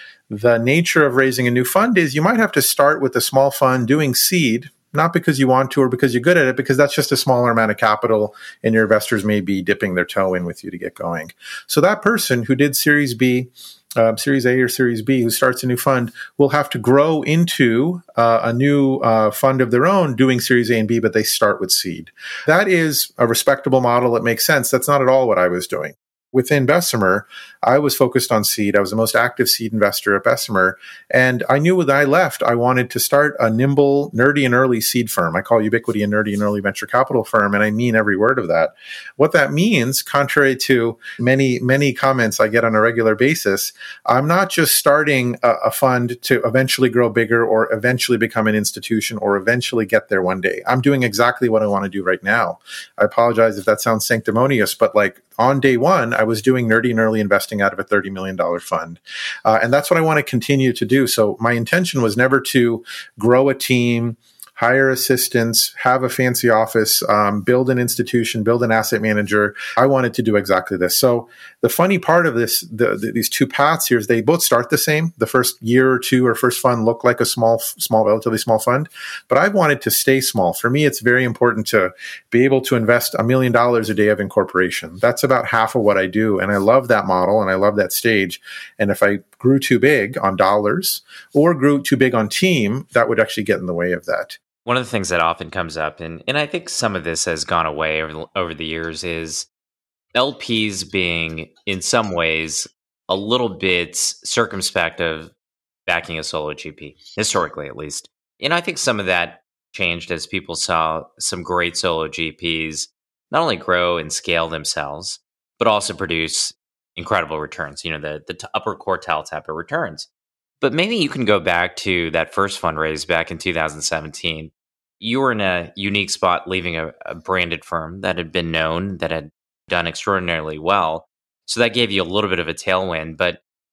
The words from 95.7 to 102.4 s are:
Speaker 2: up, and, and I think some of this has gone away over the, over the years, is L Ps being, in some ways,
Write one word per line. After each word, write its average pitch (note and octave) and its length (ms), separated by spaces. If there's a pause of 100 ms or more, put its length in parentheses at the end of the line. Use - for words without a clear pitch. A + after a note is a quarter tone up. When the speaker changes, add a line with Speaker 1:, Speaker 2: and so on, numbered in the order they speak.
Speaker 2:
up, D#2 240
and, E2 260
and C3+ 100
I D3+ 80
think E3+ 220
some G#2 300
of D#2+ 80
this E2 180
has D#2+ 220
gone E2 200
away D#2 360
over D#2 100
the, D#2 140 (100)
over F2 180
the D#2 120
years, D#2+ 400
is E2 400 (680)
L C3 200
Ps G#2+ 500
being, E2 680 (120)
in F#2+ 160
some A2 300
ways, D#2+ 560 (400)